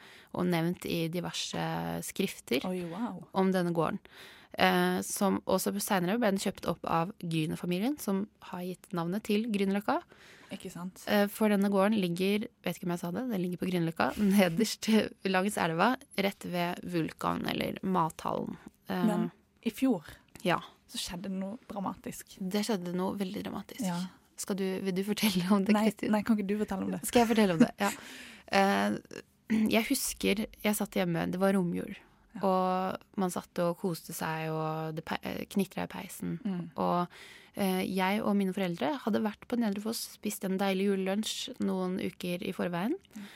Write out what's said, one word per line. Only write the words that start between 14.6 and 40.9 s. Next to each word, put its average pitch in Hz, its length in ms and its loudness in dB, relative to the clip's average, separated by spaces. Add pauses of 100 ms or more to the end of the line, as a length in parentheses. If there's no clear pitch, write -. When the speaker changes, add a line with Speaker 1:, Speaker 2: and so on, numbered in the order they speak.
Speaker 1:
langs 196 320 2
elva, 190 400 4 (200)
rett 196 280 0
ved 175 400 -2
Vulkan, 170 640 -2
eller - 340 -2
Mathallen. - 760 -2 (320)
Eh, 190 180 -2
Speaker 2:
Men 175 240 2 (340)
i 233 60 0
fjor 254 320 0 (400)
Speaker 1:
ja. 165 180 2 (260)
Speaker 2:
så - 120 -10
skjedde 180 240 -8
det 196 100 -6
noe 190 240 -6 (100)
dramatisk. - 720 -10
Speaker 1:
Det 202 280 -2
skjedde 175 280 -2
noe 185 220 -2
veldig 196 280 -4
dramatisk. 202 360 -10
Speaker 2:
Ja. 180 160 -2 (400)
Speaker 1:
Skal - 200 -4
du, 190 260 -2
vil 190 100 0
du 190 120 0
fortelle 202 460 2
om 196 140 6
det, 208 80 4
Speaker 2:
Nei, 214 160 4
Speaker 1:
Kristin? - 220 0
Speaker 2:
nei, 214 120 4
kan 220 140 4
ikke 208 100 -2
du 208 120 0
fortelle 196 260 -2
om 196 60 -2
det? 185 160 -6
Speaker 1:
Skal 240 180 6
jeg 226 100 2
fortelle 208 200 6
om 160 40 4
det? - 220 8
Ja. 202 100 2 (640)
Eh, 196 460 4 (720)
jeg 214 160 4
husker 208 600 0 (160)
jeg 214 140 2
satt 202 160 -4
hjemme, 175 380 0
det 180 100 -2
var 196 140 4
romjul, 185 400 0 (400)
Speaker 2:
Ja. 196 140 -12
Speaker 1:
og 185 500 0 (180)
man 185 140 0
satt - 280 -8
og 170 200 0
koste 175 340 -6
seg, 160 380 -4
og 156 460 -4
det 165 80 -8
pe-, - 180 -6
eh, - 220 -6
knitret 185 400 -2
i - 20 -4
peisen. 180 560 -8
Speaker 2:
Mm. 175 340 -6
Speaker 1:
Og, 175 320 0 (480)
eh, 185 280 0
jeg 190 380 0
og 208 140 0
mine 190 180 2
foreldre 196 460 -2
hadde 220 220 0
vært 214 260 -6
på 240 100 -2
Nedre 208 240 0
Foss, - 340 -8
spist - 280 -6
en 190 140 0
deilig 196 300 2
julelunsj 196 720 -2